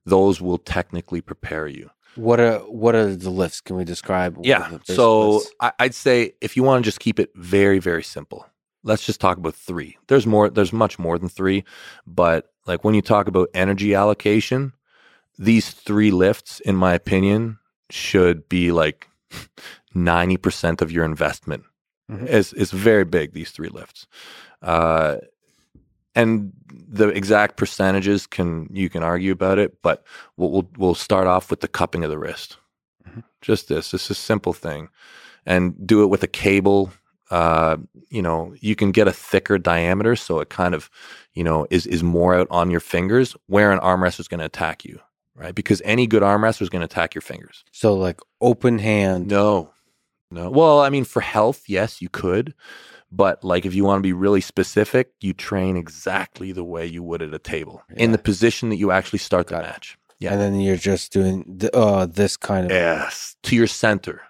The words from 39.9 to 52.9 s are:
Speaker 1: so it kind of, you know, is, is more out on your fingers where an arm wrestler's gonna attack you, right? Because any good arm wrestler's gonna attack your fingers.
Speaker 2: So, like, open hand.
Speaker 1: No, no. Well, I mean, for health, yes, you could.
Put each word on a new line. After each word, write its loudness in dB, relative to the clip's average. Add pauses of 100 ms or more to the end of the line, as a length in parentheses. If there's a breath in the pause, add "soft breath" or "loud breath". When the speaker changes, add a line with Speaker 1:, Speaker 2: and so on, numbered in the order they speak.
Speaker 1:
so -4
it -8
kind -2
of, -10 (420 loud breath)
you -6
know, 0
is, 0
is -2
more 2
out 2
on 0
your 0
fingers 0 (100)
where 4
an 2
arm 2
wrestler's -4
gonna -8
attack -8
you, -18 (380)
right? -14
Because -6
any -2
good 2
arm 2
wrestler's -2
gonna -6
attack -6
your -12
fingers. -18
Speaker 2:
So, 2
like, -2 (220)
open 2
hand. 0
Speaker 1:
No, 2 (640)
no. -10
Well, 6
I 2
mean, 0
for -4
health, 0
yes, -4
you -10
could. -4 (600 loud breath)